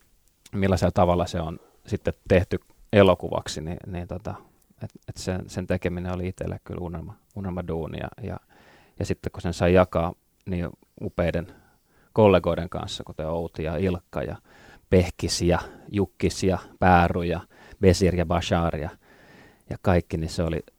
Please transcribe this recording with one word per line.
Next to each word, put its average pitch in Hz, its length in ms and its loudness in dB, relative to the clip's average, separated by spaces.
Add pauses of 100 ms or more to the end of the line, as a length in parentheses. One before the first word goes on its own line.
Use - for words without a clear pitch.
(520)
millaisella 95 400 2
tavalla 87 340 4
se 87 160 -6
on 80 180 -8 (280)
sitten 90 260 -4 (140)
tehty 90 320 2 (340)
elokuvaksi, 90 680 4
niin, 80 160 -8 (100)
niin 87 200 -10
tota, 98 280 -10 (480)
et, 107 60 -12 (200)
et - 80 -16
sen, 92 320 -6
sen 92 180 -8
tekeminen 90 460 -4
oli 90 140 -4
itselle 90 360 -8
kyllä 87 180 -12
unelma, 85 340 -10 (200)
unelmaduuni 85 640 -6
ja, - 100 -8 (160)
ja, 90 160 -8 (600)
ja 90 60 -4
sitten - 260 -6
kun - 100 -16
sen 87 120 -4
sai 90 200 2
jakaa 90 400 2 (320)
niin 87 240 -6 (320)
upeiden 87 460 -4 (680)
kollegoiden 87 560 4
kanssa, - 340 -10
kuten 78 240 -10
Outi 82 360 -6
ja 78 140 -4
Ilkka 87 460 -2
ja 71 120 -8 (540)
Pehkis 87 520 2
ja 87 180 4 (320)
Jukkis 95 520 -2
ja 92 140 2 (220)
Pääru 87 420 6
ja 87 180 -2 (400)
Besir 90 360 4
ja 87 100 0
Bashar 85 520 0
ja, 76 120 -6 (800)
ja - 120 -10
kaikki, 87 360 2
niin 80 120 -4
se - 140 -4
oli, 82 160 -2 (200)